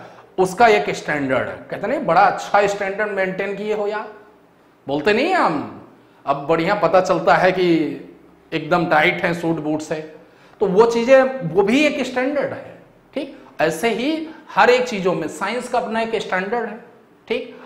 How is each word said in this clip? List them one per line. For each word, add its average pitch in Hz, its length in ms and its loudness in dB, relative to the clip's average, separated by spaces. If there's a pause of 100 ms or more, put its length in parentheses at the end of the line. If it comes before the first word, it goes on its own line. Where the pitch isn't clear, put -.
(380)
उसका 185 300 4
एक 208 240 2
standard 135 560 -2
है। 92 60 -10 (160)
कहते 170 160 -8
नहीं 277 200 -4
बड़ा 170 160 4
अच्छा 202 440 2
standard 202 460 -4
maintain 190 440 -4
किए 208 180 -6
हो 208 120 -4
यार, 214 200 -6 (800)
बोलते 147 260 0
नहीं 262 160 0
है 370 80 0
हम, 131 400 -2 (500)
अब 143 200 -2
बढ़िया 165 300 0
पता 185 240 4
चलता 180 340 2
है 175 180 4
कि 180 140 0 (840)
एकदम 160 340 0
टाइट 170 360 2
है 175 120 -2
सूट 165 240 -2
बूट 151 240 -4
से, - 120 -6 (640)
तो 208 60 2
वो 190 200 6
चीजें, 233 360 6 (220)
वो 165 180 2
भी 240 200 2
एक 269 240 0
standard 262 460 -4
है, - 260 -14 (360)
ठीक। 214 220 -8 (260)
ऐसे 165 280 0
ही 302 360 -2 (240)
हर 220 200 4
एक 247 160 4
चीजों 185 280 -2
में, 160 140 -4
science 226 400 -6
का 240 100 -2
अपना 220 220 -2
एक 226 160 -4
standard 202 520 -4
है, 214 120 -14 (480)
ठीक। 247 260 -6 (120)